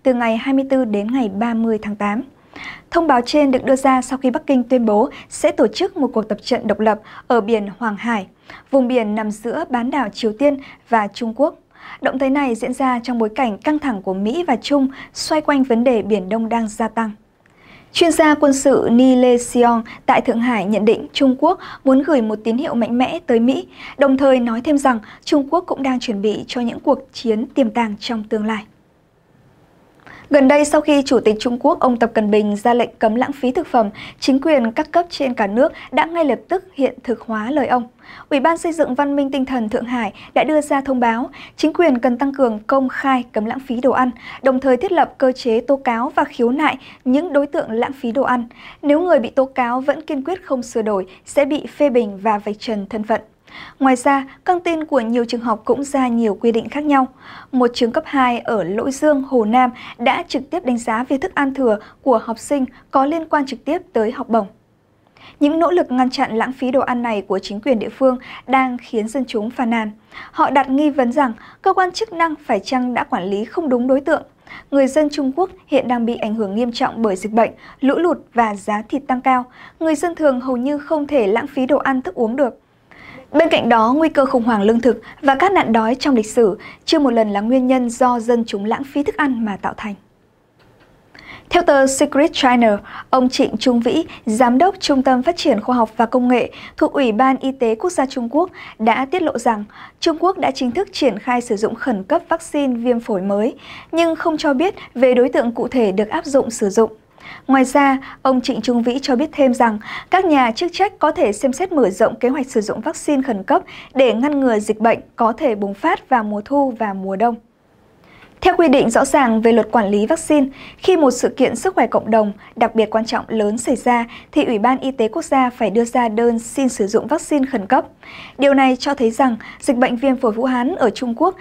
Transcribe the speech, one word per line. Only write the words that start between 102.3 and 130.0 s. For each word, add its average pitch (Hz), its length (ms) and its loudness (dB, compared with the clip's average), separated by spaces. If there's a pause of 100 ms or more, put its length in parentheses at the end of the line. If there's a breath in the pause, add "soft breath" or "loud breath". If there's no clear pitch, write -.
viêm 233 240 0
phổi 208 220 -4
mới, 202 320 0 (380 loud breath)
nhưng 330 240 0
không 320 200 -2
cho 302 180 0
biết 349 200 0 (200 loud breath)
về 247 200 4
đối 247 140 4
tượng 240 240 0
cụ 240 160 -6
thể 226 240 0
được 202 160 -2
áp - 160 -6
dụng 262 260 0
sử 208 180 -2
dụng. 220 240 2 (540 loud breath)
Ngoài 262 180 4
ra, 269 340 2 (240 loud breath)
ông 262 180 2
Trịnh 240 200 -4
Trung 240 220 0
Vĩ 247 200 0
cho 254 140 0
biết 302 160 -2
thêm 269 220 2
rằng 226 240 2 (320 loud breath)
các 381 140 4
nhà 269 260 4
chức 339 220 -4
trách 415 260 -2
có 311 140 2
thể 294 200 0
xem 254 200 -2
xét 370 200 -4
mở 247 180 2
rộng 226 260 0
kế 240 120 -2
hoạch 262 180 -2
sử 226 140 0
dụng 208 200 -6
vaccine 294 420 -2
khẩn 208 200 -4
cấp 208 200 0 (320 loud breath)
để 254 200 4
ngăn 277 260 0
ngừa 240 180 2
dịch 214 220 -4
bệnh 226 180 2 (180)
có 226 160 2
thể 233 220 -2
bùng 202 200 -6
phát 349 340 -2
vào 208 160 2
mùa 208 200 -6
thu 269 340 0
và 208 160 -4
mùa 190 220 -6
đông. 233 180 0 (1080 soft breath)
Theo 359 160 2
quy 339 120 6
định 254 220 4
rõ 254 140 2
ràng 247 360 2
về 226 120 4
luật 220 200 2
quản 208 180 2
lý 208 160 2
vaccine, 302 400 2 (300 loud breath)
khi 370 200 2
một 285 140 4
sự 247 180 -2
kiện 233 280 0
sức 381 180 -4
khỏe 285 120 2
cộng 214 240 -2
đồng 214 220 2 (240 loud breath)
đặc 226 180 0
biệt 214 160 2
quan 226 140 0
trọng 226 240 -4
lớn 214 300 -2
xảy 262 180 -2
ra 233 300 0 (260 loud breath)
thì 294 120 2
Ủy 226 140 0
ban 247 200 2
Y 269 120 -4
tế 233 180 -2
Quốc 311 160 -6
gia 262 260 2
phải 220 200 -2
đưa 233 140 2
ra 240 240 0
đơn 233 300 0
xin 262 300 -2
sử 220 180 -2
dụng 202 200 0
vaccine 294 400 0
khẩn 208 200 -6
cấp. 262 180 2 (540 loud breath)
Điều 277 160 4
này 262 220 4
cho - 180 -4
thấy 226 160 2
rằng 233 260 0 (240 loud breath)
dịch 262 160 0
bệnh 247 200 2
viêm 262 200 0